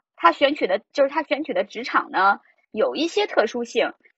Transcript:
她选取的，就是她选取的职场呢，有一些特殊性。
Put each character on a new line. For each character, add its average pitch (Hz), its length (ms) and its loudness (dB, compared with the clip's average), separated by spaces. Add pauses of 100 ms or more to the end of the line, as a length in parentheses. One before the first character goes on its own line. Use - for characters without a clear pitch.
(140)
她 339 160 4
选 294 240 2
取 285 120 -2
的， 196 140 0 (120)
就 285 100 2
是 277 60 4
她 302 140 -4
选 285 200 -4
取 262 120 -8
的 185 100 0
职 220 200 -10
场 - 260 -2
呢， 196 280 2 (340)
有 208 220 0
一 285 140 -2
些 415 180 0
特 226 200 0
殊 240 180 -6
性。 233 280 -2 (260)